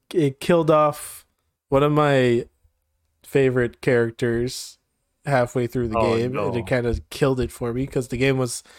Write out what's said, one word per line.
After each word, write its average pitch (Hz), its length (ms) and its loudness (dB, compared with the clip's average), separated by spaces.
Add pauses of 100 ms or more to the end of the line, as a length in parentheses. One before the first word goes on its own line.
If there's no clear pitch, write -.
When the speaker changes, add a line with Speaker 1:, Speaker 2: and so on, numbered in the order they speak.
(140)
Speaker 1:
it 143 260 0
killed 165 300 2
off 151 560 0 (420)
one 135 140 2
of 147 100 2
my 131 540 2 (760)
favorite 127 580 0
characters 120 1000 -2 (460)
halfway 123 420 0
through 120 220 -4
the 110 100 -2
Speaker 2:
Oh, 110 180 2
Speaker 1:
game, 123 200 -2
and 101 160 -4
Speaker 2:
no. 120 40 -2
Speaker 1:
it 117 100 -6
kinda 120 300 0 (140)
killed 131 300 0
it 117 100 -2
for 120 220 -6
me, 127 140 -4
'cause 131 220 -4
the 127 80 -6
game 131 220 2
was, 127 240 -4 (160)